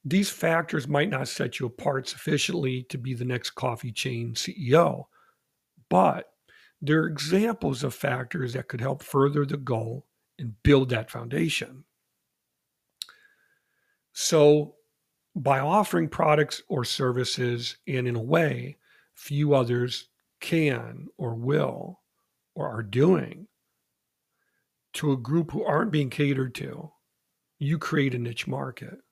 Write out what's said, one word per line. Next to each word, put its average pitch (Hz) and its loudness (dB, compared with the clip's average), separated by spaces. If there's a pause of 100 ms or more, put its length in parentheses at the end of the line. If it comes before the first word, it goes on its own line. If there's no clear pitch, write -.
These 190 0
factors 165 -2
might 147 2
not 135 -4
set - -6
you 127 -2
apart 131 -4
sufficiently 139 -2
to - -10
be 127 -6
the 123 -6
next 123 -4
coffee 120 -4
chain 117 -6
C - -6
E 131 2
O, - 4 (800)
but 175 4 (500)
they're 156 2
examples 151 0
of 131 -4
factors 127 -4
that 127 -6
could 120 -8
help 135 -4
further 143 2
the 143 -4
goal 120 -4 (320)
and 117 -8
build 135 6
that 113 -4
foundation. 135 -6 (2250)
So 147 6 (580)
by 135 2
offering 170 2
products 151 2
or 131 -2
services, 123 -2
and 127 -2
in 120 -2
a 113 -2
way 139 0 (380)
few 143 0
others 120 0 (320)
can 123 -2 (100)
or 117 -6
will 135 -2 (540)
or 151 -4
are 110 -6
doing, 151 2 (1500)
to 147 0
a 135 2
group 143 0
who 214 -4
aren't 156 2
being 143 0
catered 135 0
to, 156 -10 (680)
you 151 0
create 139 0
a 123 -4
niche 120 -6
market. 131 -8 (140)